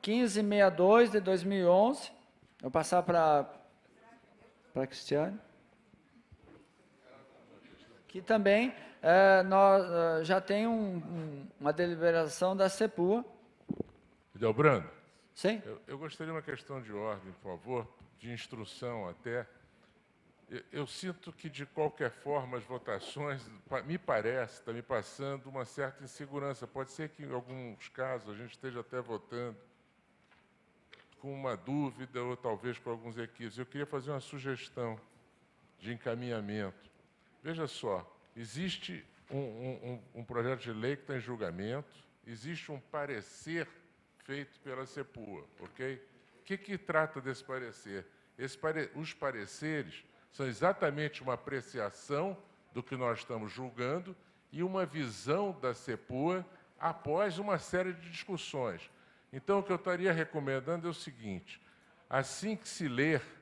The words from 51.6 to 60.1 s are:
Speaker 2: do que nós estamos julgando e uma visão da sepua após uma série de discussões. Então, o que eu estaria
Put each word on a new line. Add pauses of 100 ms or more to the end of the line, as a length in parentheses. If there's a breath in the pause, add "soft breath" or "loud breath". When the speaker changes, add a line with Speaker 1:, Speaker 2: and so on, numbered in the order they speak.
Speaker 2:
do
que
nós
estamos
julgando (360 soft breath)
e
uma
visão (100)
da
sepua (340 soft breath)
após
uma
série
de
discussões. (400 soft breath)
Então,
o
que
eu
estaria